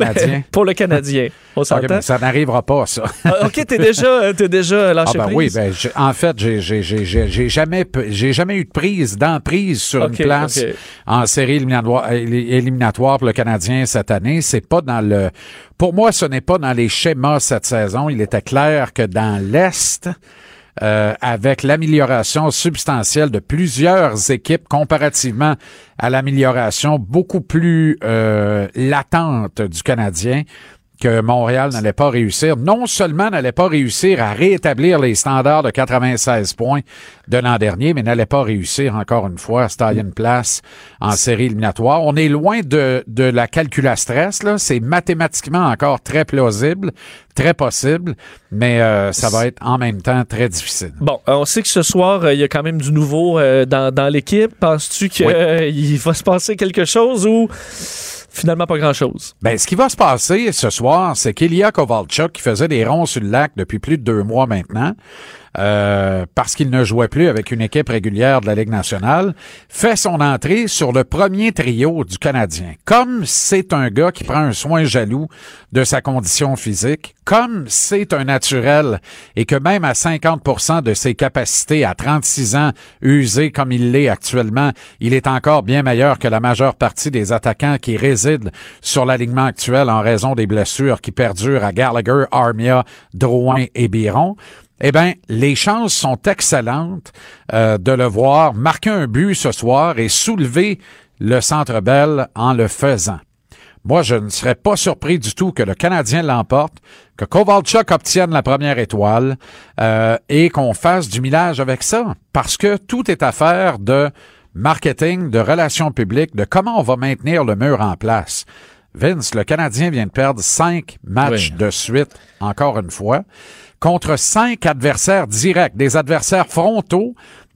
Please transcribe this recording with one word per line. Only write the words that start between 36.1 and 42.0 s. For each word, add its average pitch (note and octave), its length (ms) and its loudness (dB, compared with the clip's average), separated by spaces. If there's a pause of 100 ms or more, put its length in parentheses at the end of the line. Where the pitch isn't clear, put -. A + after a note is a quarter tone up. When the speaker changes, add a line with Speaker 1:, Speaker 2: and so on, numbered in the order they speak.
Speaker 1:
points C3 260 -2 (480)
de B2 120 0
l'an A#2+ 180 2
dernier, G#2+ 360 0
mais C3 100 -2
n'allait A#2 240 0
pas C#3 140 0
réussir, A2 540 -2
encore G#2+ 320 -2
une F2 100 -8
fois, A#2+ 260 -2
à A2 60 -2
se - 80 -10
tailler G#2+ 220 0
une G2 140 -6
place A#2+ 480 -2 (400)
en G#2 100 0
série A#2 360 0
éliminatoire. A2 560 0